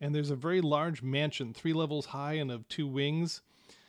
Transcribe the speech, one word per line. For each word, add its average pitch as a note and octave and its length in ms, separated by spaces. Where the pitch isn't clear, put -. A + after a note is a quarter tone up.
And D3 140
there's D3 160
a C#3+ 60
very E3 240
large D3+ 420
mansion, C3+ 520
three E3 180
levels D3+ 340
high C#3+ 280
and C#3+ 180
of A2+ 160
two D3+ 180
wings, D3 540